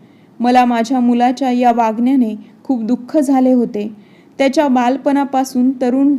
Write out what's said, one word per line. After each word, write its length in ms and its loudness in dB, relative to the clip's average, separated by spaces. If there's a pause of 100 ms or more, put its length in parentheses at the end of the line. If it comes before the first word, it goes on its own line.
(400)
मला 260 4
माझ्या 340 0
मुलाच्या 520 0
या 200 2
वागण्याने 640 0 (280)
खूप 200 -4
दुःख 340 -4
झाले 340 2
होते. 400 -2 (460)
त्याच्या 300 0
बालपणापासून 1040 0 (100)
तरुण 380 0